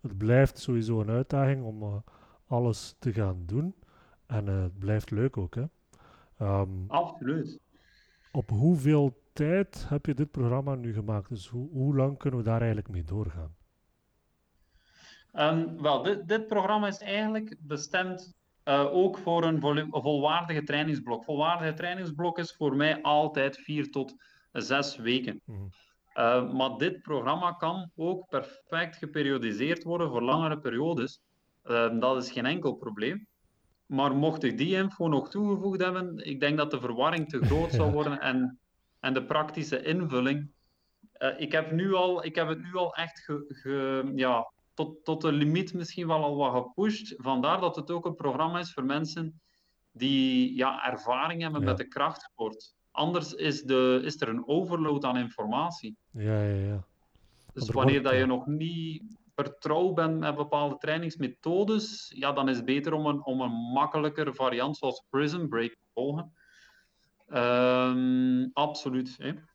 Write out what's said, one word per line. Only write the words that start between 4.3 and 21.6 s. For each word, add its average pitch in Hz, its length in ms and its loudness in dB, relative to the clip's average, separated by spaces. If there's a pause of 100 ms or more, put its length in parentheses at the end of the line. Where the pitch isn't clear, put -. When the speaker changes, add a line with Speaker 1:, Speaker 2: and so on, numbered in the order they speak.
Speaker 1:
eh, 95 140 2
het 92 160 -4
blijft 104 320 0
leuk 113 260 0
ook, 90 180 -4
hè. 120 100 -2 (760)
Ehm, 98 320 0 (180)
Speaker 2:
Absoluut. 151 720 -2 (720)
Speaker 1:
op 131 180 -2
hoeveel 143 720 4 (100)
tijd 175 560 0
heb 143 180 -2
je 143 80 0
dit 147 160 0
programma 135 440 0
nu 120 180 -4
gemaakt? 104 360 -2
Dus 101 200 -8
hoe, 123 220 -6
hoe 139 260 2
lang 135 220 2
kunnen 127 200 -2
we 113 60 0
daar 113 140 4
eigenlijk 113 300 0
mee 90 160 -4
doorgaan? 85 500 -4 (1800)
Speaker 2:
Ehm, 165 500 2
wel, 143 200 4
dit, 196 260 0
dit 220 180 2
programma 208 400 2
is 202 140 -4
eigenlijk 214 600 -2
bestemd, 180 720 -4 (280)
eh, 143 300 2
ook 185 260 4
voor 170 260 2
een 160 160 2
volu-, 151 300 2
volwaardige 151 720 0
trainingsblok. 147 640 -2
Volwaardige 160 500 0